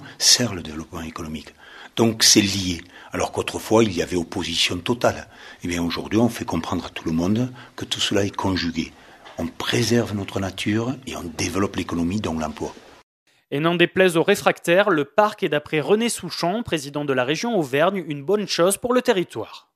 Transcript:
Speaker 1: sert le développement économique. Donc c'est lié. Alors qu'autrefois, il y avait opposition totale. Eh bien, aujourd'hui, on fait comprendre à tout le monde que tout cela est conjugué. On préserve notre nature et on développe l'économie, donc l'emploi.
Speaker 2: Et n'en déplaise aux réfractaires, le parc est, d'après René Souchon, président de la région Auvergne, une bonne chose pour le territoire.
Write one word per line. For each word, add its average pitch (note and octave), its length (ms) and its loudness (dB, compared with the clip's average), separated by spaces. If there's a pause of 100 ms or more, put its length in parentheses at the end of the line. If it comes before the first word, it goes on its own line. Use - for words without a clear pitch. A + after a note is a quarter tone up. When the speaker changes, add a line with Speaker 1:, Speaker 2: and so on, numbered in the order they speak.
(180)
Speaker 1:
sert - 360 4
le F2 80 -6
développement D#2+ 400 -10
économique. D#2+ 520 -10 (440)
Donc A2+ 260 2
c'est - 160 8
lié. F#2+ 420 0 (300)
Alors F2+ 200 -2
qu'autrefois, A2 520 2
il G#2 100 2
y E2 80 0
avait E2+ 160 -2
opposition E2+ 600 -2
totale. A2+ 500 -2 (360)
Eh F2+ 60 -6
bien, F2 120 -2
aujourd'hui, E2+ 380 -2
on A#2+ 80 6
fait - 160 -8
comprendre E2 420 -4
à - 40 -14
tout - 160 -12
le E2 80 -2
monde G#2+ 380 0 (260)
que - 80 -10
tout - 160 -6
cela G2+ 240 0
est - 100 -6
conjugué. E2+ 560 -2 (460)
On E2+ 100 -4
préserve A2+ 680 0
notre G2 280 -4
nature G#2+ 520 -2 (140)
et - 80 -8
on - 80 -10
développe F2+ 540 -4
l'économie, E2+ 420 -2
donc D#2+ 220 -4
l'emploi. D#2 340 -8 (760)
Speaker 2:
Et C#3+ 100 -2
n'en E3+ 140 2
déplaise F3+ 420 4
aux D#3 60 6
réfractaires, G3 680 2
le D3+ 160 2
parc G#3 380 2
est, F3 60 0
d'après - 300 -2
René G#3 300 2
Souchon, F#3 520 -4
président D3 440 -4
de C#3 80 0
la B2+ 100 2
région F3+ 340 -2
Auvergne, D#3+ 500 2
une D3 160 -6
bonne F#3+ 240 0
chose F3+ 280 2
pour A#3+ 180 -2
le B3+ 80 4
territoire. - 760 -2